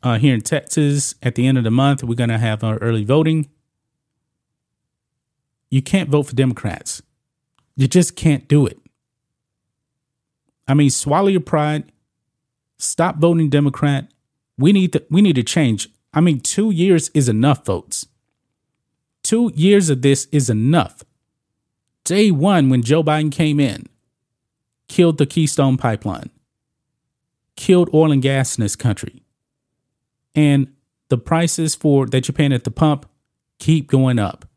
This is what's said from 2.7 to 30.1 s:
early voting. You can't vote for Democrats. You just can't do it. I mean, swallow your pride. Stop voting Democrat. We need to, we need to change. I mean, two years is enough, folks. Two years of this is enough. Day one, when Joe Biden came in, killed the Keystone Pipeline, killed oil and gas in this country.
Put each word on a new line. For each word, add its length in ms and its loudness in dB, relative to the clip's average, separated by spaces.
early 280 -2
voting. 440 0
You 100 0
can't 300 -2
vote 160 0
for 80 -12
Democrats. 640 -6
You 120 0
just 280 2
can't 320 0
do 200 4
it. 100 -10
I 80 2
mean, 160 4
swallow 380 -2
your 120 0
pride. 500 -4
Stop 380 -4
voting 320 2
Democrat. 640 -2
We 160 2
need 200 0
to, 180 -4
we 100 4
need 140 4
to 80 0
change. 460 -2
I 80 2
mean, 180 2
two 320 -2
years 420 2
is 160 2
enough, 360 0
folks. 420 -8
Two 320 -2
years 360 2
of 120 0
this 300 0
is 180 0
enough. 540 -2
Day 280 2
one, 380 2
when 120 2
Joe 220 0
Biden 280 0
came 280 0
in, 260 -4
killed 320 2
the 80 2
Keystone 500 0
Pipeline, 540 -6
killed 380 2
oil 180 4
and 100 2
gas 360 -2
in 60 -2
this 120 -4
country. 460 -6